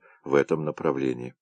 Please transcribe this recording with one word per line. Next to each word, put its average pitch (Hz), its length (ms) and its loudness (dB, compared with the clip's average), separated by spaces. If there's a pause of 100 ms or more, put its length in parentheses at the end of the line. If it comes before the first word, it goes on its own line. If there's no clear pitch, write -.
(240)
в 67 100 -6
этом 78 300 2
направлении. 65 800 -2